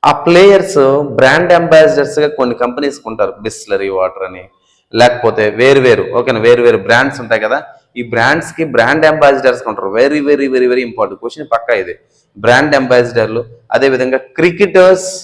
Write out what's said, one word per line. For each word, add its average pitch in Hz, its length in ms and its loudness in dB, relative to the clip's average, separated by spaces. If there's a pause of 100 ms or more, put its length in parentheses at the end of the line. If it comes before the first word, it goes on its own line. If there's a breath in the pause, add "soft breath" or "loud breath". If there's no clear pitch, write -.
ఆ - 20 2 (140)
ప్లేయర్స్ 185 520 4 (420)
బ్రాండ్ 156 380 2
అంబాసిడర్స్ 156 680 2
గా 147 60 0 (100)
కొన్ని 123 240 -2
కంపెనీస్ 139 360 -6 (120)
ఉంటారు, 101 220 -4 (120)
Bisleri 98 500 -6
వాటర్ 92 320 -4
అని, 92 160 -18 (500)
లేకపోతే 113 520 0 (160)
వేరు 135 260 4
వేరు, 104 180 2 (120)
ఓకేనా, 123 300 -4
వేరు 120 200 4
వేరు 113 200 2
బ్రాండ్స్ 131 360 -2
ఉంటాయి 110 220 -4
కదా, 123 140 -2 (400 loud breath)
ఈ 120 40 -8 (100)
బ్రాండ్స్ 131 460 -2
కి 160 60 -2 (100)
బ్రాండ్ 139 360 2
అంబాసిడర్స్ 135 600 0
ఉంటారు. 98 280 -8
Very, 143 300 0
very, 139 240 0
very, 127 200 2
very 127 160 -2
important 98 340 -6
క్వశ్చన్ 151 320 -10
పక్కా 117 280 -2
ఇది. 87 120 -12 (420)
బ్రాండ్ 131 440 2
అంబాసిడర్లు, 117 600 0 (320)
అదేవిధంగా 131 460 0 (160)
క్రికెటర్స్ 185 760 2 (120)